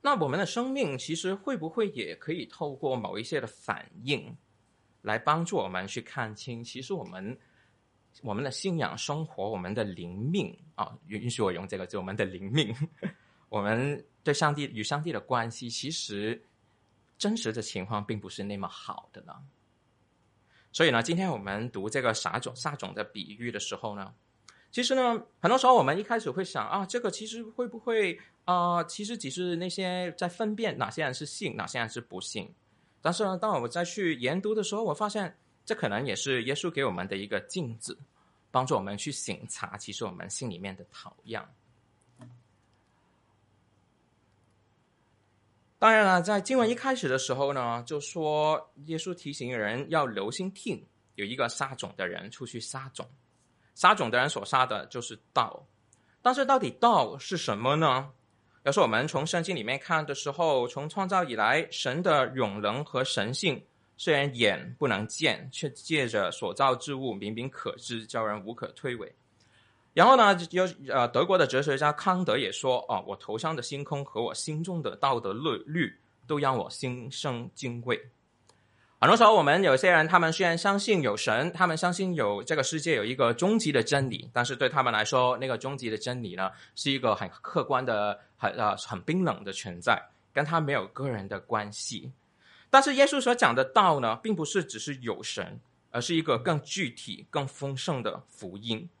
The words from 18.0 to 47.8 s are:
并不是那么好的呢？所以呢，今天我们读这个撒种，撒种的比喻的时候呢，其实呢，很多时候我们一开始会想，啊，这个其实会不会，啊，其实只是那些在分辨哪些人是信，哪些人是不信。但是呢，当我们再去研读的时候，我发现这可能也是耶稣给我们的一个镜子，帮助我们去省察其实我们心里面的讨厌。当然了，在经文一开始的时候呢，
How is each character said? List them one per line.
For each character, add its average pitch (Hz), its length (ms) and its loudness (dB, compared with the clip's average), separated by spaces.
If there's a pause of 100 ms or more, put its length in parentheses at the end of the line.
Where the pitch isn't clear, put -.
并 107 140 -4
不 95 100 -12
是 - 140 -10
那 101 120 -6
么 95 120 -6
好 - 440 -14
的 - 120 -20
呢？ - 100 -18 (1400)
所 160 140 2
以 147 60 6
呢， 117 100 4
今 165 140 -2
天 185 140 -2
我 131 80 -4
们 101 340 -6
读 101 180 -6
这 131 120 -2
个 117 120 2
撒 - 240 -4
种， 123 160 -6
撒 143 220 -8
种 95 180 -10
的 101 80 -8
比 104 380 -12
喻 120 100 -8
的 110 120 -8
时 - 160 -8
候 107 180 -8
呢， 98 180 -12 (580)
其 247 120 -2
实 262 100 0
呢， 240 300 2 (160)
很 165 80 2
多 247 100 6
时 262 80 2
候 254 80 10
我 220 80 8
们 143 160 2
一 214 60 -4
开 226 160 0
始 143 100 -4
会 180 140 -4
想， 113 240 -4
啊， 190 180 -2
这 240 140 -4
个 220 100 -2
其 214 160 -8
实 226 160 -10
会 233 240 -6
不 233 140 -12
会， 208 400 0 (240)
啊， 175 400 2
其 208 220 -8
实 233 120 -6
只 180 120 -8
是 175 260 -4
那 180 140 -4
些 180 480 -4
在 180 100 -2
分 214 260 -4
辨 202 240 -2
哪 135 140 -2
些 160 120 -6
人 131 100 -2
是 151 120 -8
信， 147 300 -8
哪 - 100 -4
些 - 140 -6
人 113 80 -2
是 120 140 -8
不 92 180 -12
信。 - 340 -10 (480)
但 170 120 0
是 220 100 -2
呢， 190 140 -2
当 214 160 -2
我 139 80 0
们 117 100 -4
再 175 140 -2
去 170 300 -2
研 135 260 -2
读 214 120 -2
的 214 100 0
时 202 120 -4
候， 226 80 -4
我 170 100 -2
发 208 140 -2
现 202 300 -6 (260)
这 - 100 -4
可 175 140 -2
能 107 180 0
也 131 80 -2
是 127 300 -2
耶 131 100 -2
稣 175 160 -4
给 139 140 -2
我 117 80 2
们 90 160 -4
的 101 80 -4
一 98 100 -6
个 101 140 -2
镜 117 380 -8
子， - 200 -12 (540)
帮 127 140 2
助 131 100 0
我 98 60 0
们 98 160 -6
去 143 160 -8
省 - 340 -8
察 - 300 -10
其 - 160 -12
实 - 100 -8
我 95 80 -6
们 90 180 -12
心 123 200 -8
里 85 80 -10
面 95 180 -10
的 92 160 -20
讨 - 320 -18
厌。 113 180 -8 (4000)
当 220 160 8
然 220 100 8
了， 185 180 6
在 202 200 0
经 262 160 0
文 233 100 4
一 233 60 2
开 262 220 -2
始 170 120 -4
的 131 120 2
时 139 120 -4
候 139 220 0
呢， 120 320 -2